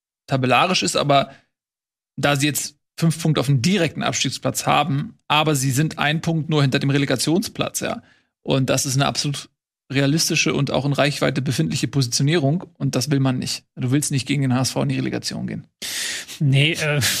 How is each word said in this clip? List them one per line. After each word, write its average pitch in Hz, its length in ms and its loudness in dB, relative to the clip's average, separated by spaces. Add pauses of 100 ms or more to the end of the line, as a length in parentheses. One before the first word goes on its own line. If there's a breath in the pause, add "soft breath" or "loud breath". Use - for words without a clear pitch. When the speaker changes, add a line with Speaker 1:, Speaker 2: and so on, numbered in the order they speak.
(280)
Speaker 1:
tabellarisch 131 540 2
ist, 180 140 0
aber 139 360 2 (840 loud breath)
da 143 200 2
sie 139 100 2
jetzt - 320 -4 (200)
fünf 165 220 2
Punkte 156 200 2
auf 120 60 0
den 135 140 4
direkten 165 420 0
Abstiegsplatz 127 640 -4
haben, 147 520 0 (100)
aber 151 260 2
sie 135 160 0
sind 151 280 0
ein 151 220 0
Punkt 165 280 -2
nur 151 140 2
hinter 139 160 2
dem 143 120 0
Relegationsplatz, 139 920 0
ja. - 220 -4 (400 soft breath)
Und 135 280 0
das 135 160 0
ist 127 80 -2
eine 139 120 2
absolut 139 440 -4 (420)
realistische 143 640 2
und 143 160 0
auch 139 140 0
in 143 80 0
Reichweite 143 500 0
befindliche 151 460 -2
Positionierung 139 760 0 (120)
und 139 200 -2
das 131 140 -2
will 139 100 2
man 131 180 2
nicht. - 260 -6 (120)
Du 127 160 -2
willst 147 180 0
nicht 135 160 -2
gegen 143 160 0
den 127 120 0
H 131 80 2
S 127 100 -2
V 139 100 -2
in 135 60 -2
die 131 80 -2
Relegation 127 500 -6
gehen. - 200 -8 (760 loud breath)
Speaker 2:
Nee, 143 320 4
äh, 151 280 -2 (200)